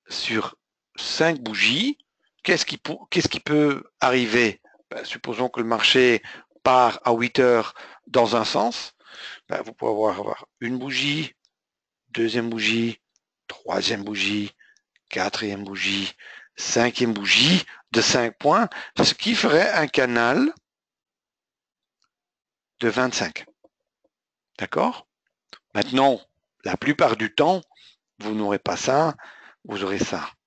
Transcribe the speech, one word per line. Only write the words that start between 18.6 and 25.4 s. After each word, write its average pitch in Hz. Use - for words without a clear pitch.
ce -
qui 233
ferait 190
un 156
canal 127
de 120
vingt-cinq. 110
D'accord ? -